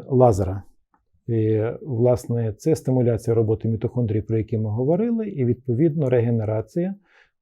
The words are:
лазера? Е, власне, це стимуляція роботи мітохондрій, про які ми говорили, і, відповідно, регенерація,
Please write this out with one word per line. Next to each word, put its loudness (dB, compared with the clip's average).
лазера? 4
Е, 0
власне, 0
це 0
стимуляція 0
роботи 0
мітохондрій, -2
про -2
які -4
ми -4
говорили, -2
і, -2
відповідно, 0
регенерація, -2